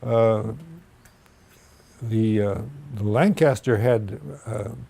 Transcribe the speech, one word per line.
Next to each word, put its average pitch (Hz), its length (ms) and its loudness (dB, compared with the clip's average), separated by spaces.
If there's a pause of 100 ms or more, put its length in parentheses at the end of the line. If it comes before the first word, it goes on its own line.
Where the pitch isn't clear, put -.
Uh, 113 520 2 (1500)
the, 110 400 0
uh, 101 200 0 (340)
the 104 80 -8
Lancaster 131 720 2
had, 107 420 2 (260)
uh 110 240 -8 (200)